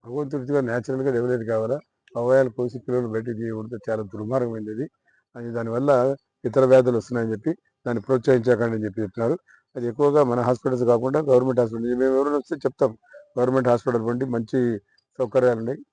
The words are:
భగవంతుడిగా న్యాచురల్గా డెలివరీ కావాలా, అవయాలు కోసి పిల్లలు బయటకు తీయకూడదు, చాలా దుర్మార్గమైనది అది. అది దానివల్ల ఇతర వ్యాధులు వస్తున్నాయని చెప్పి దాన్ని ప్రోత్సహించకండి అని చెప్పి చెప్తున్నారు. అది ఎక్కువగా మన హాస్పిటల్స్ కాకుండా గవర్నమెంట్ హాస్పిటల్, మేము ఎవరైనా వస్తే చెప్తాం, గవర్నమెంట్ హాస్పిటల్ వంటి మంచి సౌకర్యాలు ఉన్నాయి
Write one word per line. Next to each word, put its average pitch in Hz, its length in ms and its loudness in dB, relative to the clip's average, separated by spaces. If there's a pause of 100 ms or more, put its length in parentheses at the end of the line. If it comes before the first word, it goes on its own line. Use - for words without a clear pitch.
భగవంతుడిగా 139 640 -4
న్యాచురల్గా 131 480 -2
డెలివరీ 120 360 -2
కావాలా, 113 260 -2 (420)
అవయాలు 127 360 4
కోసి 123 280 -4
పిల్లలు 123 300 -2
బయటకు 113 260 -6
తీయకూడదు, 113 380 -8 (100)
చాలా 110 140 -4 (100)
దుర్మార్గమైనది 110 640 -4
అది. 143 100 -6 (500)
అది 120 120 -12 (100)
దానివల్ల 117 320 -2 (580)
ఇతర 131 240 4
వ్యాధులు 127 280 6
వస్తున్నాయని 113 340 -4
చెప్పి 110 180 -4 (340)
దాన్ని 117 200 -4
ప్రోత్సహించకండి 120 720 2
అని 107 80 -4
చెప్పి 104 180 -6
చెప్తున్నారు. 117 320 -2 (400)
అది 120 140 -6
ఎక్కువగా 143 300 2 (100)
మన 120 180 0
హాస్పిటల్స్ 123 440 0
కాకుండా 131 260 0 (120)
గవర్నమెంట్ 127 320 4
హాస్పిటల్, 113 260 -2 (140)
మేము 131 160 2
ఎవరైనా 147 240 0
వస్తే 165 140 -8 (100)
చెప్తాం, 127 260 0 (440)
గవర్నమెంట్ 123 360 2
హాస్పిటల్ 117 360 0
వంటి 123 180 -4 (100)
మంచి 117 240 -2 (580)
సౌకర్యాలు 123 440 2
ఉన్నాయి 123 160 -6 (140)